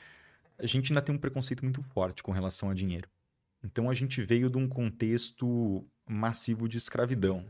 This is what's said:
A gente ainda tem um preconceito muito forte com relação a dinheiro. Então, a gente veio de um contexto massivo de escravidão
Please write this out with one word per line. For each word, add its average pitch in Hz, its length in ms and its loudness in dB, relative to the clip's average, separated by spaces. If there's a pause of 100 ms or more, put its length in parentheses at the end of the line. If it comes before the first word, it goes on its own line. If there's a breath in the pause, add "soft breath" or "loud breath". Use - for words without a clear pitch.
(580 loud breath)
A - 80 -6
gente 131 260 2
ainda 147 100 4
tem 147 120 0
um 147 40 0
preconceito 135 460 -2
muito 131 200 -2
forte 92 400 -2
com - 80 -4
relação 95 380 0
a 95 40 0
dinheiro. 92 360 -2 (540)
Então, 117 260 -2
a 127 40 2
gente 127 280 -2
veio 120 280 4
de 123 80 0
um 131 100 2
contexto 117 1200 0 (220)
massivo 113 600 0
de 113 100 -2
escravidão 101 720 0